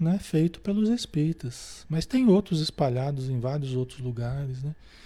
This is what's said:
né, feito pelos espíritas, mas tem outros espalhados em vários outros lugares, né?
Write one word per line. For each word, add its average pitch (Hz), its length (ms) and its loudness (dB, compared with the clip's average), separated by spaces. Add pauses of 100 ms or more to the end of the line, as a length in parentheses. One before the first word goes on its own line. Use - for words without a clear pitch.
né, 175 180 2
feito 165 420 0
pelos 208 280 0
espíritas, - 1000 -4
mas 160 160 0
tem 254 200 2
outros 190 360 6
espalhados 135 680 0
em 131 100 0
vários 131 360 -2
outros 127 240 -4
lugares, 127 640 -4
né? 147 120 -6 (300)